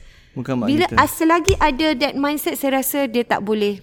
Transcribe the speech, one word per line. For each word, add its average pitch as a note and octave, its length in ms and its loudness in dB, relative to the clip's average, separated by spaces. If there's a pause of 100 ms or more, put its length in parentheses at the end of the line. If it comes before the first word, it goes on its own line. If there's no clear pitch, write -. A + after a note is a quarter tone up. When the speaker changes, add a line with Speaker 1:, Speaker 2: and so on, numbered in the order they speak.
(300)
Speaker 1:
Bukan C3 240 -6
mak A#2+ 140 -2
Speaker 2:
Bila D4+ 180 2
Speaker 1:
kita. - 100 -6
Speaker 2:
as-, C#4 200 4
selagi E4 420 4
ada D4+ 280 2 (100)
that C4+ 180 -2
mindset, C#4+ 400 -2
saya C4+ 240 0
rasa C#4 320 -2
dia A#3 160 -2
tak - 160 -2
boleh G#3 400 -2